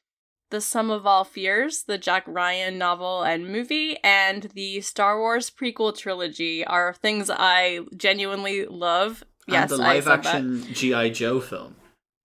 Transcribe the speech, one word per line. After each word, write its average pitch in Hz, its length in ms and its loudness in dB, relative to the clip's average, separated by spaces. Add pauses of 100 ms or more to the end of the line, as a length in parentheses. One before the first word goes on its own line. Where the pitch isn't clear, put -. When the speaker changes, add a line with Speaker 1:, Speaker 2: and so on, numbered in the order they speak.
(500)
Speaker 1:
The 214 100 -4
Sum 220 300 -2
of 208 160 -4
All 190 180 6
Fears, 202 600 -2
the 202 160 -4
Jack 185 260 0
Ryan 180 540 -2
novel 180 420 0
and 165 260 -2
movie, 294 560 -4
and 196 520 2
the 196 260 -8
Star 208 380 2
Wars 233 320 0
prequel 226 440 -2
trilogy 170 680 -4
are 175 300 0
things 214 340 -2
I 180 520 2 (140)
genuinely 196 680 -2
love. 180 580 -2 (220)
Speaker 2:
And 180 80 -4
Speaker 1:
Yes, 160 160 2
Speaker 2:
the 135 140 0
Speaker 1:
I 165 160 4
said 143 240 4
that. 160 100 2
Speaker 2:
live-action 127 400 -4
G 127 220 2
I 117 140 2
Joe 117 300 0
film. - 360 -10 (500)